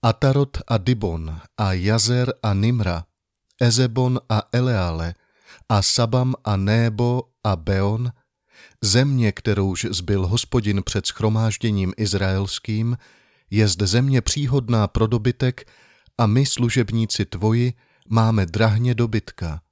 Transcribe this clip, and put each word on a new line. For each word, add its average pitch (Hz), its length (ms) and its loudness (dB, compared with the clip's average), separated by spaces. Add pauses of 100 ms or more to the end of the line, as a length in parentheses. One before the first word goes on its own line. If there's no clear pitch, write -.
Atarot 135 560 0 (100)
a 113 100 0
Dibon 85 600 -4 (180)
a 98 140 0
Jazer 113 680 0
a 104 120 0
Nimra, 98 500 0 (560)
Ezebon 123 680 2
a 107 140 0 (100)
Eleale 90 640 -2 (540)
a 104 140 2
Sabam 127 520 0 (100)
a 104 120 0
Nebo 117 680 0 (220)
a 98 120 0
Beon, 101 560 -2 (720)
země, 120 500 2
kterouž 98 580 -2
zbyl 90 360 -2
Hospodin 104 560 0
před - 240 -4
shromážděním 107 880 0
izraelským, 101 1040 -2 (520)
jest 101 320 2
země 123 380 2
příhodná 120 680 0
pro 110 180 0
dobytek 123 600 -2 (500)
a 120 80 4
my, 127 200 4
služebníci 113 760 0
tvoji, 113 480 0 (360)
máme 110 380 2
drahně 110 480 2
dobytka. 107 760 -4